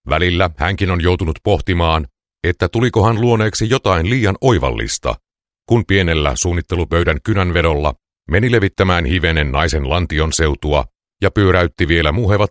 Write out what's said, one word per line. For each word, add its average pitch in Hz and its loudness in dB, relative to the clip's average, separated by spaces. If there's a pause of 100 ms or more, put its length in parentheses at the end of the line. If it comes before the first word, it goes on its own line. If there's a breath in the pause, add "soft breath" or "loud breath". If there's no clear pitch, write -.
välillä 87 0
hänkin 92 -2
on 87 -2
joutunut 82 0
pohtimaan, 85 0 (360)
että 87 0
tulikohan 113 2
luoneeksi 110 0
jotain 95 0
liian 113 0
oivallista, 64 0 (540)
kun 117 2
pienellä 82 0
suunnittelupöydän 85 -2
kynänvedolla 82 0 (360)
meni 117 2
levittämään 95 0
hivenen 78 0
naisen 76 -2
lantion 80 -2
seutua 73 0 (380)
ja 95 2
pyöräytti 90 2
vielä 80 2
muhevat 104 0